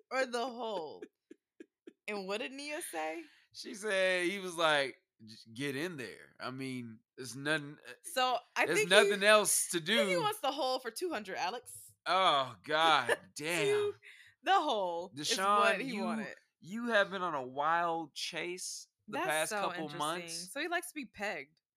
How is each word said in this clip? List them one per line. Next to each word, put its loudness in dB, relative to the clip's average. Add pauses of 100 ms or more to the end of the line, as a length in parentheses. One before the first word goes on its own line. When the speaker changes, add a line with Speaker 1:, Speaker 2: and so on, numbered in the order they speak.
(120)
Speaker 1:
or 2
the -2
hole? -6 (1040)
And -4
what -2
did -6
Nia -8 (120)
say? -4 (360)
Speaker 2:
She -12
said, 2
he -2
was -6
like, 4 (300)
"Just -20
get -4
in -4
there. -12
I -6
mean, -8 (200)
there's -12
nothing, -4 (100)
uh, -16 (240)
Speaker 1:
So, 2 (180)
I 2
Speaker 2:
there's 2
Speaker 1:
think 0
Speaker 2:
nothing 8
Speaker 1:
he, 6
Speaker 2:
else 6
to -2
Speaker 1:
I 0
think 2
he 0
Speaker 2:
do." 2
Speaker 1:
wants -2
the -2
hole -2
for -8
two -6
hundred, -6
Alex. -6 (360)
Speaker 2:
Oh, 4 (100)
God 6 (100)
Speaker 1:
<laughs> -18
Speaker 2:
damn. 0
Speaker 1:
To 2 (500)
the 4
hole 0
is -4
Speaker 2:
Deshaun, 4
Speaker 1:
what 4
he -6
Speaker 2:
you, -2
Speaker 1:
wanted. -2 (340)
Speaker 2:
you -6
have 4
been -4
on 0
a -2
wild 0
chase -8 (200)
the -6
Speaker 1:
That's 0
Speaker 2:
past 2
Speaker 1:
so -4
Speaker 2:
couple -2
Speaker 1:
interesting. -8
Speaker 2:
months. -4
Speaker 1:
So -6
he -2
likes -2
to -16
be -8
pegged. -8 (280)